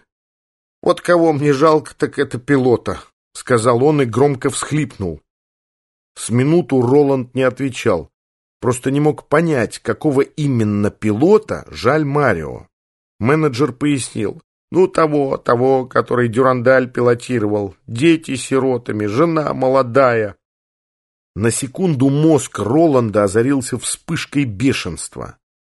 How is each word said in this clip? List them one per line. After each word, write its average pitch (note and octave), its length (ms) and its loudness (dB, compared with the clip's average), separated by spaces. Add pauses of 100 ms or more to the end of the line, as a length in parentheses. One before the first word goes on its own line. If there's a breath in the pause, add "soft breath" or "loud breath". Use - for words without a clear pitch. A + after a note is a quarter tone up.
(840)
"Вот - 180 0
кого E3 320 2
мне D3 200 0
жалко, D#3 440 2
так C#3 220 -6
это C3+ 200 -4
пилота", B2 640 0 (320)
сказал A#2+ 500 0
он D3 200 2
и - 20 2
громко B2+ 460 0
всхлипнул. A2 680 -6 (960)
С - 140 -10
минуту C#3 500 2
Роланд C3+ 540 2
не C3 80 -2
отвечал, A#2+ 680 -2 (500)
просто B2 300 -2
не C#3+ 100 0
мог D3 280 -2
понять, D3+ 520 0
какого C#3+ 400 -2
именно G#2+ 680 0
пилота G#2+ 800 0
жаль B2 340 -2
Марио. G2+ 640 -2 (500)
Менеджер C#3 540 0
пояснил: C3 680 -4 (280)
"Ну, F3+ 160 2
того, D3+ 520 0
того, B2+ 480 2
который A#2+ 420 0
Дюрандаль B2+ 600 2
пилотировал. A2 840 -2 (120)
Дети C#3 500 0
сиротами, B2 720 -2
жена D3+ 480 0
молодая". B2+ 800 0 (1000)
На A2 160 0
секунду C3+ 600 0
мозг D3 480 2
Роланда A#2 640 2
озарился A#2+ 540 0
вспышкой - 640 -6
бешенства, G2 920 -6 (220)